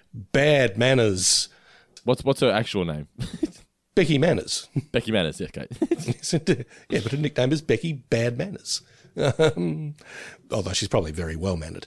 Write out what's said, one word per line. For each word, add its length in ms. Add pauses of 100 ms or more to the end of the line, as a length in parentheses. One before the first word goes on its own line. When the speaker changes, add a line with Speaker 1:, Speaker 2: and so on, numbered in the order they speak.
(140)
Speaker 1:
Bad 640
Manners. 680 (560)
Speaker 2:
What's, 200
what's 160
her 100
actual 360
name? 220 (420)
<laughs> 440
Speaker 1:
Becky 240
Manners. 500 (240)
Speaker 2:
Becky 200
Manners, 280
yeah, 80
okay. 200
<laughs> 960 (140)
Speaker 1:
<laughs> 120
Yeah, 120
but 100
her 60
nickname 340
is 100
Becky 300
Bad 460
Manners. 440 (340)
Um, 760 (560)
although 220
she's 160
probably 240
very 240
well-mannered. 500